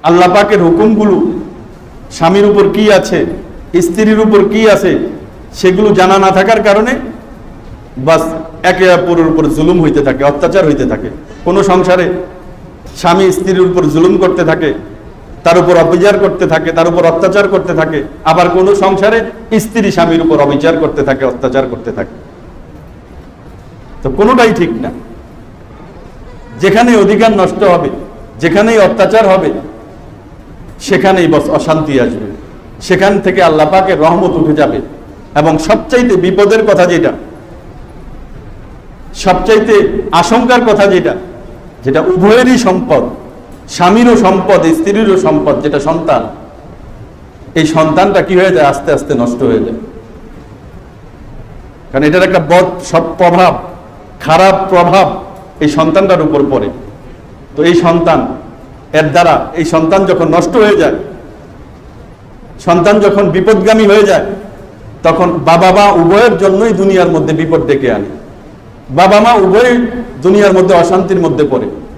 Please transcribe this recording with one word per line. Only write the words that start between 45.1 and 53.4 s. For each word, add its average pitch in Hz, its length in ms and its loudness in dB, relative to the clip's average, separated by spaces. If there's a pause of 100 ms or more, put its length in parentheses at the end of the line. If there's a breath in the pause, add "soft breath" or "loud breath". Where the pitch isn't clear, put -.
সম্পদ, 147 380 0
যেটা 143 240 -2
সন্তান, 160 340 -2 (1400)
এই 160 60 0 (100)
সন্তানটা 175 520 0
কি 190 80 -2
হয়ে 185 200 2
যায়? 151 160 2
আস্তে - 260 -6
আস্তে - 240 -6
নষ্ট 120 180 -4 (100)
হয়ে 110 160 0
যায়। 113 140 -8 (2000)
কারণ 135 180 -2
এটার 180 200 2
একটা 180 140 0 (100)
বদ 180 160 4 (240)
সব 170 120 0 (160)
প্রভাব, 175 340 2 (720)